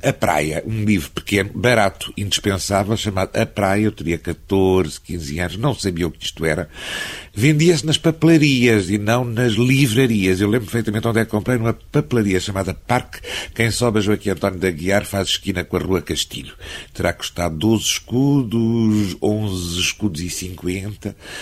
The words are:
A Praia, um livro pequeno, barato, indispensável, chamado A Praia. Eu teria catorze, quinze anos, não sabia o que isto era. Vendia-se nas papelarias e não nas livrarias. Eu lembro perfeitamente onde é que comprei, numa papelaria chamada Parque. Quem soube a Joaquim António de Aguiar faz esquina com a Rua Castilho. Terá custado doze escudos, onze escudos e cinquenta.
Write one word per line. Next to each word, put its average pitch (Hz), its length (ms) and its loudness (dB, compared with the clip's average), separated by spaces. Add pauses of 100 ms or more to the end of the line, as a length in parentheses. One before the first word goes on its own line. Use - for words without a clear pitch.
A 135 100 2
Praia, 78 540 0
um 110 180 -4
livro 101 260 0
pequeno, 101 440 -2
barato, 107 640 0
indispensável, 98 800 0
chamado 95 420 -2
A 113 60 2
Praia. 101 400 2
Eu 104 80 2
teria 82 260 -4
catorze, 92 840 0
quinze 78 380 -8
anos, 87 200 -4
não 131 160 0
sabia 87 320 -2
o 78 40 -4
que - 140 -16
isto - 200 -6
era. 80 240 0 (680)
Vendia-se 151 520 4
nas 156 120 0
papelarias 139 920 4
e 107 80 2
não 117 260 0
nas 120 300 0
livrarias. 117 840 4
Eu 101 80 4
lembro 113 180 0
perfeitamente 113 420 -2
onde 113 120 2
é 110 40 2
que 107 60 -6
comprei, 120 260 0
numa 113 160 0
papelaria 110 680 0
chamada 95 340 -4
Parque. - 460 -4 (340)
Quem 113 160 0
soube 110 280 0
a 107 40 2
Joaquim 101 280 0
António 95 300 -2
de 92 60 0
Aguiar 92 400 0
faz 98 220 -2
esquina 92 360 -2
com 92 120 -4
a 85 40 2
Rua 87 220 0
Castilho. - 520 -6 (380)
Terá 87 200 -2
custado 85 440 -4
doze 107 280 2
escudos, 113 1400 0
onze 95 600 -2
escudos 87 400 -4
e 90 100 -6
cinquenta. 95 840 -8 (260)